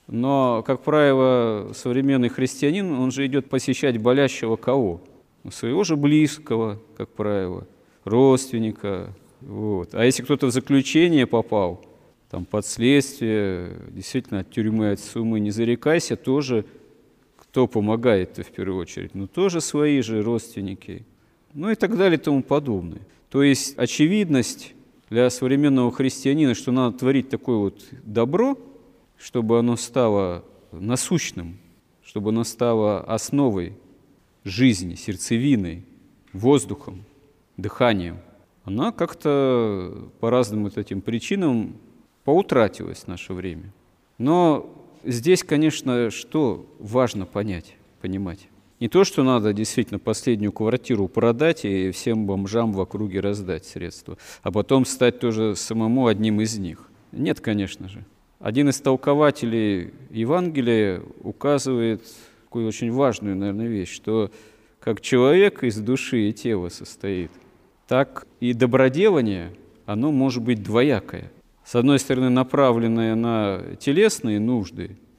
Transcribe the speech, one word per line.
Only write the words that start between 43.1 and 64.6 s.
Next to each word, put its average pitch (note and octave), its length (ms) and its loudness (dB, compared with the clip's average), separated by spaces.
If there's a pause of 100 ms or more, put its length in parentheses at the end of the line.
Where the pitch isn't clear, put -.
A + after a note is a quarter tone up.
время. F2+ 400 -10 (460)
Но D3+ 560 2 (300)
здесь, B2+ 400 2
конечно, C3 640 0
что B2+ 560 -2 (120)
важно G#2+ 480 -2
понять, G2+ 500 -6 (240)
понимать? F#2+ 480 -6 (320)
Не A#2 80 -2
то, F#3+ 160 6
что F3 180 0
надо A#2+ 300 2
действительно G#2+ 460 -2
последнюю A2 540 -2
квартиру A2 560 -2
продать A#2+ 560 0
и F#2+ 260 0
всем A2 360 -4
бомжам G2 460 -2
в F#2+ 80 -2
округе G2 400 -4
раздать F#2+ 460 -4
средства, - 520 -14 (240)
а G2+ 80 -4
потом B2 340 2
стать B2 360 0
тоже A2 360 0
самому A2+ 500 0
одним G#2+ 340 2
из A2 180 -2
них. F2 300 -10 (240)
Нет, D#3 280 -4
конечно G2+ 480 -6
же. G2 160 -18 (360)
Один C3 280 0
из C3+ 120 -2
толкователей A#2+ 1120 2 (180)
Евангелия A#2 920 0 (200)
указывает B2 800 -2 (420)
такую A#2 220 -6
очень A2+ 240 -4
важную, A2+ 460 0
наверное, G2+ 320 -4
вещь, G2+ 240 -6
что G#2+ 380 -2 (500)